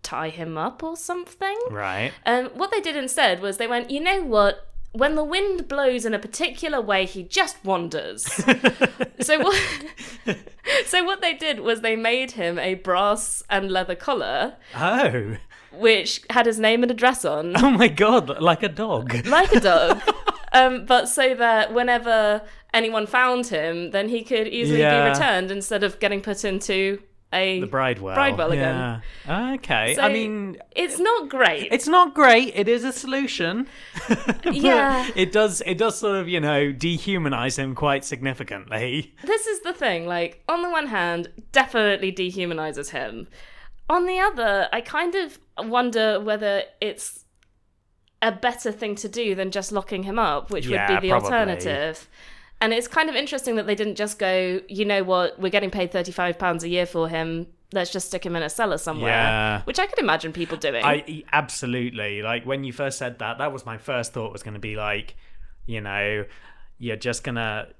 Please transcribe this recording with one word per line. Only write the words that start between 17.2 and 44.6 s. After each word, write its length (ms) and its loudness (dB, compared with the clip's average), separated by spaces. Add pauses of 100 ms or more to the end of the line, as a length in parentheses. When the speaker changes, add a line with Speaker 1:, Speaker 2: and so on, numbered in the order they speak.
Speaker 1:
on. 360 -2
Speaker 2:
Oh 80 8
my 200 8
God, 520 4
like 220 4
a 60 0
dog. 580 -2
Speaker 1:
Like 260 6
a 60 10
dog. 480 6
Speaker 2:
<laughs> 40 4 (400)
Speaker 1:
Um, 360 6
but 200 6
so 280 4
that 400 4
whenever 680 4 (320)
anyone 320 2
found 400 2
him, 460 -4
then 180 0
he 140 -2
could 240 0
easily 320 0
Speaker 2:
Yeah. 240 6
Speaker 1:
be 80 6
returned 400 2
instead 320 -2
of 160 -2
getting 220 0
put 220 -6
into 600 -2 (280)
a 280 0
Speaker 2:
The 80 -4
Bridewell. 480 0
Speaker 1:
Bridewell 380 2
again. 500 -2 (240)
Speaker 2:
Yeah. 300 -2
Okay. 360 0
Speaker 1:
So 80 0
Speaker 2:
I 100 4
mean, 460 -4 (180)
Speaker 1:
it's 220 -2
not 320 2
great. 420 2
Speaker 2:
it's 160 0
not 280 6
great. 400 8
It 120 2
is 160 2
a 80 -2
solution. 760 -2 (200)
<laughs> 200 -12
But 480 0
Speaker 1:
Yeah. 600 4
Speaker 2:
it 160 2
does, 360 2
it 100 -2
does 220 0
sort 180 0
of, 100 -4
you 120 0
know, 340 2
dehumanize 840 -2
him 160 -4
quite 280 0
significantly. 1120 -6 (100)
Speaker 1:
This 220 0
is 160 -4
the 120 -6
thing. 340 -2
Like, 420 -4
on 140 -2
the 80 -4
one 160 -2
hand, 420 -2 (220)
definitely 600 2
dehumanizes 800 -6
him. 380 -10 (600)
On 200 2
the 120 -2
other, 540 2